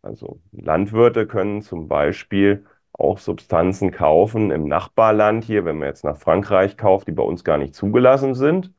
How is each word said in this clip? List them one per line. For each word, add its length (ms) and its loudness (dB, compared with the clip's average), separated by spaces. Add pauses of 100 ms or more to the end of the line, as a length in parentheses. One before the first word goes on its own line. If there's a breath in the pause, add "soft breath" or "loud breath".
Also 380 -16 (140)
Landwirte 720 0
können 340 -4
zum 280 -12
Beispiel 760 0 (300 soft breath)
auch 220 0
Substanzen 720 -2
kaufen 640 2
im 160 -4
Nachbarland 760 0
hier, 220 -2
wenn 140 -4
man 80 -6
jetzt 160 -10
nach 120 -4
Frankreich 640 0
kauft, 300 0
die 40 -8
bei 120 -2
uns 200 -4
gar 140 0
nicht 160 -6
zugelassen 640 0
sind. 440 -2